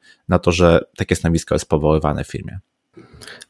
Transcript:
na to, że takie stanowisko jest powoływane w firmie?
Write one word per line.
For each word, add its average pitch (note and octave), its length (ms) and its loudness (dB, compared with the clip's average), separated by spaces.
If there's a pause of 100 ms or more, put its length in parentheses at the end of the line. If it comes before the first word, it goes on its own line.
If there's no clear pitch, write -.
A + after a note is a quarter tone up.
(300)
na F#2 100 2
to, - 120 0
że F2 340 4 (120)
takie - 180 -2
stanowisko E2 400 -2
jest - 140 -4
powoływane D2+ 540 0
w - 40 -12
firmie? - 320 -12 (920)